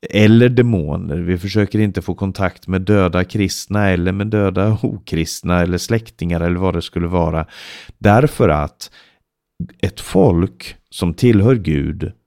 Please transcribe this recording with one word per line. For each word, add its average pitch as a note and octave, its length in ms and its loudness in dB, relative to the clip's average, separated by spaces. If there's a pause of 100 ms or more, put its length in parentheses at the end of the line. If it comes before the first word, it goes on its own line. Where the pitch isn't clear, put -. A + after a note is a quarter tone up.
(100)
eller A2 380 6
demoner. F#2 680 0
Vi F2 220 -2
försöker G2+ 400 -2
inte G2+ 240 -2
få F#2 120 -6
kontakt F#2+ 540 -6
med F#2 140 -2
döda F#2 420 2
kristna G2+ 640 -2
eller F2+ 240 0
med G2+ 140 -4
döda G#2 560 0
okristna - 800 -4
eller F2 180 0
släktingar E2+ 640 -4
eller F2 160 0
vad F#2 180 -2
det E2+ 80 -2
skulle E2+ 240 -6
vara. E2 400 -2 (520)
Därför A#2 500 4
att D2+ 420 -2 (880)
ett - 200 -6
folk - 760 0 (140)
som F2 240 -4
tillhör A#2 400 4
Gud D#2 580 -4 (140)